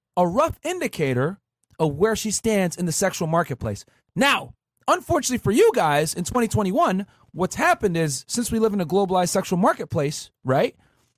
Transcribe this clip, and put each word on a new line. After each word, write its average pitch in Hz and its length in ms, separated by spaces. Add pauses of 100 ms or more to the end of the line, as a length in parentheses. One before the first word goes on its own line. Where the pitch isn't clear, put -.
(180)
a 180 100
rough 254 360
indicator 180 760 (400)
of 156 160
where 214 200
she 214 140
stands 196 460
in 180 100
the 165 60
sexual 180 360
marketplace. 139 580 (320)
Now, 254 360 (340)
unfortunately 285 500
for 208 140
you 392 240
guys, 156 400
in 175 80
twenty 240 240
twenty-one, 202 580 (260)
what's - 240
happened 269 400
is, 156 320
since - 240
we 233 60
live 220 160
in 202 80
a 170 60
globalized 180 420
sexual 185 300
marketplace, 170 720 (120)
right? 139 320 (420)